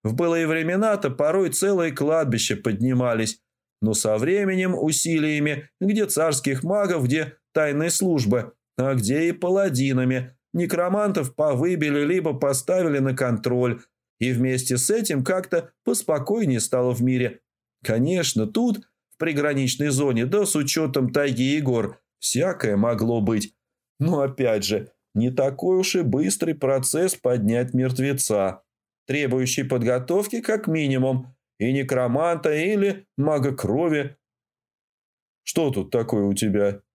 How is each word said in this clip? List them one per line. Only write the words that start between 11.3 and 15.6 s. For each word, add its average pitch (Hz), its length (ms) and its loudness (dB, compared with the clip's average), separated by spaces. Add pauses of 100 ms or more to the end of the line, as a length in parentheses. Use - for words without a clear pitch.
повыбили 147 680 0
либо 160 300 0
поставили 143 680 0
на 135 160 2
контроль, 123 680 0 (380)
и 123 120 0
вместе 127 460 0
с - 120 0
этим 196 340 0
как-то 185 480 -2 (120)